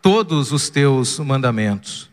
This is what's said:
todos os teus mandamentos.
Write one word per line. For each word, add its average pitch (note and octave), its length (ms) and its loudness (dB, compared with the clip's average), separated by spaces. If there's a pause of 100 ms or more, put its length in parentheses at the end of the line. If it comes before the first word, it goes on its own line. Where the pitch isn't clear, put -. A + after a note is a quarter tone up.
todos E3+ 500 2
os C#3+ 180 -4
teus C3+ 500 0
mandamentos. A#2+ 920 -2